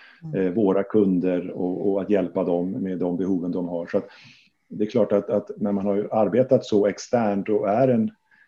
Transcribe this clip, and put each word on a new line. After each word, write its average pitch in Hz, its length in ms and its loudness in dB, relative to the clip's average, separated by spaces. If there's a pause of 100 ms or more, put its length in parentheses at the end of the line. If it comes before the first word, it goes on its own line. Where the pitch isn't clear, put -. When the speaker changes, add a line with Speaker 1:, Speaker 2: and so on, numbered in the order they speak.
(240)
Speaker 1:
Mm. 95 220 -2
Speaker 2:
eh, 90 60 -2
våra 98 300 2
kunder 90 680 0
och, 90 420 -4
och 98 100 -2
att 90 80 -8
hjälpa 92 340 0
dem 87 260 0
med 92 280 -6
de 90 180 -2
behoven 90 360 -2
de 90 160 -4
har. 85 180 -6
Så 104 120 -2
att 95 80 -2 (640)
det 107 140 -4
är 107 60 -4
klart 107 220 2
att, 101 180 0
att 101 260 -2
när 101 160 -2
man 98 140 -2
har 101 260 0
arbetat 113 520 2
så 104 220 4
externt 101 640 0
och 104 200 0
är 120 200 4
en 113 220 2 (380)